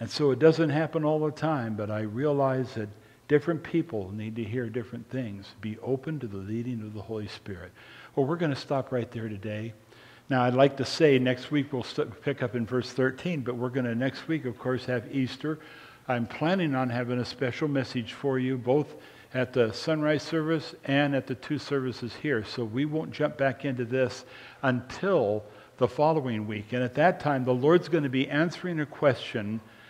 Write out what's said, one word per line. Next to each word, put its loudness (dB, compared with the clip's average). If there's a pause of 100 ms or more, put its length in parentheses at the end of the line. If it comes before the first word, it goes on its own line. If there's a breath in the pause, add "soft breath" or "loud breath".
And -6
so 2
it 2
doesn't 6
happen 0
all 2
the 0
time, -2
but -4
I -2
realize 0
that -4 (400 loud breath)
different 4
people -2
need -6
to -4
hear -4
different -8
things. -8 (140)
Be -6
open -4
to -8
the -8
leading -6
of -10
the -10
Holy -6
Spirit. -12 (440 loud breath)
Well, 4
we're -2
gonna 0
stop -4
right -2
there -6
today. -6 (560 loud breath)
Now, 4
I'd 4
like 6
to -2
say 6
next 0
week 0
we'll -4
st-, -6
pick -2
up -4
in 0
verse -2
thirteen, 0
but -4
we're -2
gonna -2
next -2
week, -2
of -6
course, -2
have -4
Easter. -2 (500 loud breath)
I'm 0
planning 0
on 0
having -2
a -2
special -2
message -2
for 0
you, 0
both 2 (400 loud breath)
at 0
the 4
sunrise 0
service -2 (120)
and 4
at 0
the -4
two -4
services -4
here. 0
So -4
we 0
won't -2
jump -2
back 0
into -2
this 0 (380 loud breath)
until 2 (320 loud breath)
the 4
following 2
week. -6
And 0
at -2
that 4
time, 0
the 2
Lord's 6
gonna 2
be 0
answering 0
a -2
question 0 (300 loud breath)